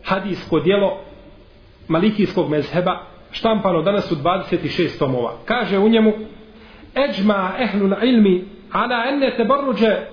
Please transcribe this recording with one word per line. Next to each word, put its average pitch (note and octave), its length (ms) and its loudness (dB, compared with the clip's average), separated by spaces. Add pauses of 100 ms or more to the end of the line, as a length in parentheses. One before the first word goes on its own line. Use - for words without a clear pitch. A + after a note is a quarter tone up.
hadijsko F#3+ 560 -2
dijelo F#3+ 380 0 (880)
malikijskog F3 600 0
mezheba, D3+ 500 -2 (320)
štampano G3 500 0
danas G3 300 0
u E3+ 40 -2
dvadeset E3 560 -2
šest - 280 -2
tomova. B2 340 -2 (120)
Kaže G3+ 320 -2
u G#3 120 4
njemu: A3 240 4 (960)
„Eđma F#3+ 500 0
ehlul G3 340 0 (100)
ilmi G#3 400 4 (280)
ala A#3 380 -2
enne C#4 280 0
tebarruđe A3+ 580 2 (180)